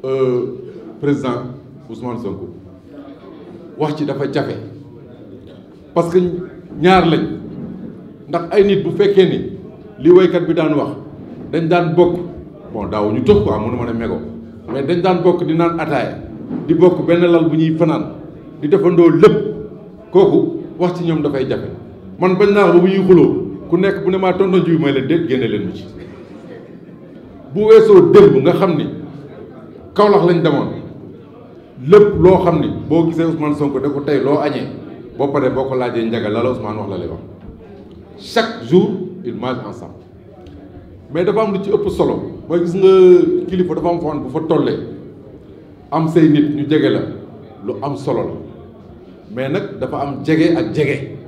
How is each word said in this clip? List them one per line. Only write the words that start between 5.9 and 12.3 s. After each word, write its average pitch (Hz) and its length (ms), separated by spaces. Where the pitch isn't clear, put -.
Parce 170 180
que 185 60
ñaar 180 260
lañ. - 320
Ndax 170 220
ay 196 140
nit 196 180
bu 170 80
fekkee 196 380
ni - 240
li 151 100
woykat 175 380
bi 165 40
daan 156 220
wax, 123 220
dañ 165 160
daan 170 260
bokk, 170 240